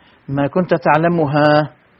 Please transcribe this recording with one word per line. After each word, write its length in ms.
ما 180
كنت 260
تعلمها"؟ 1000